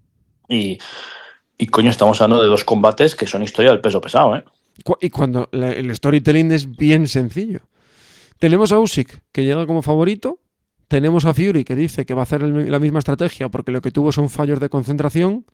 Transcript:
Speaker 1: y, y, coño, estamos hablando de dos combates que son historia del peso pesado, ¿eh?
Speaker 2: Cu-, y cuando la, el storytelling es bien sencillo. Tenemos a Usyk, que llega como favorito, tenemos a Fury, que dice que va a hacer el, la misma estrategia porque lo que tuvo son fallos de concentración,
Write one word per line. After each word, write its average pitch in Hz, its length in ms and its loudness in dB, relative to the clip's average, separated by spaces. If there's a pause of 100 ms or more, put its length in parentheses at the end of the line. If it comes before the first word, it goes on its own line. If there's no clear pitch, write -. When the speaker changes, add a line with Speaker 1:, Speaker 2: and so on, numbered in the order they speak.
(480)
Speaker 1:
y, 104 300 -4 (800)
y, 117 100 -4
coño, 113 220 2
estamos 107 320 2
hablando 110 220 4
de 104 60 4
dos - 140 2
combates 110 520 2
que - 100 -6
son - 160 -6
historia 110 300 4
del 107 100 2
peso 98 180 0
pesado, 120 360 2
¿eh? - 80 -8 (400)
Speaker 2:
Cu-, - 180 -2
y 175 80 -2
cuando 123 420 -2
la, 127 200 -2
el 123 240 -6
storytelling 147 560 2
es 143 260 -2
bien 151 300 4
sencillo. 143 540 -4 (760)
Tenemos 180 340 4
a 214 80 4
Usyk, 175 400 -2 (140)
que 135 100 -2
llega 147 240 -2
como 160 140 -2
favorito, 180 580 -2 (480)
tenemos 151 380 2
a 165 80 2
Fury, 160 320 0
que 127 100 -6
dice 143 300 -4
que 127 80 -6
va 127 80 -2
a - 20 -2
hacer 139 180 -2
el, 147 300 -2
la 143 80 0
misma 151 200 0
estrategia 139 500 -4
porque 127 240 -6
lo 127 80 -4
que 127 100 -6
tuvo 143 220 0
son 147 160 -2
fallos 143 320 -2
de 143 80 -2
concentración, 151 760 -2 (100)